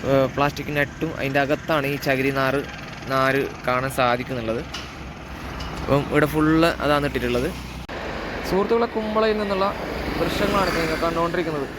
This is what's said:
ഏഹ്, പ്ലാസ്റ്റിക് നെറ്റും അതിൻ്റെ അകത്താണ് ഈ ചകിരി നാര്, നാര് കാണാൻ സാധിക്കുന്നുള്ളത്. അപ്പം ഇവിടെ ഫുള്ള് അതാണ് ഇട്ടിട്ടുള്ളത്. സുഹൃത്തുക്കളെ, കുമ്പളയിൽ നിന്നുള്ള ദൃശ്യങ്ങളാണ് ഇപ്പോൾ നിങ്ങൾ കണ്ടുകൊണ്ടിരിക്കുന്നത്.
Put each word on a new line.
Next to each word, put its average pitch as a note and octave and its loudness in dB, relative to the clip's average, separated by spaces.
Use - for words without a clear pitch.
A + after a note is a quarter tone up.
ഏഹ്, C3+ 4
പ്ലാസ്റ്റിക് C#3+ 0
നെറ്റും D3 -2
അതിൻ്റെ C#3 2
അകത്താണ് C#3+ 0
ഈ - -4
ചകിരി C3+ 2
നാര്, C3+ 2
നാര് C3+ 4
കാണാൻ B2+ 0
സാധിക്കുന്നുള്ളത്. B2 0
അപ്പം C#3 2
ഇവിടെ D3 4
ഫുള്ള് D#3+ 4
അതാണ് C#3+ 2
ഇട്ടിട്ടുള്ളത്. B2 0
സുഹൃത്തുക്കളെ, A#3 2
കുമ്പളയിൽ A3 2
നിന്നുള്ള G3 2
ദൃശ്യങ്ങളാണ് F#3+ 2
ഇപ്പോൾ E3 0
നിങ്ങൾ D#3+ 0
കണ്ടുകൊണ്ടിരിക്കുന്നത്. E3 0